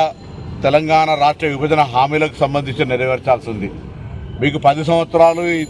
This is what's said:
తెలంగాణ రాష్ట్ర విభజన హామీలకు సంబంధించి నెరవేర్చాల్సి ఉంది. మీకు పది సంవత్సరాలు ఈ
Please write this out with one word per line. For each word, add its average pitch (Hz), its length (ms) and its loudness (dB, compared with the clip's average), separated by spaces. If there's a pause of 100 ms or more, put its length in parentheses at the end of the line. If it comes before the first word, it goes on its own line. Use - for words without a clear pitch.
(640)
తెలంగాణ 156 440 4 (140)
రాష్ట్ర 151 300 2
విభజన 151 280 2 (120)
హామీలకు 143 500 0
సంబంధించి 139 480 -2
నెరవేర్చాల్సి 127 640 0
ఉంది. 98 160 -6 (720)
మీకు 143 160 0 (100)
పది 143 220 2
సంవత్సరాలు 165 540 4 (120)
ఈ - 20 -2 (120)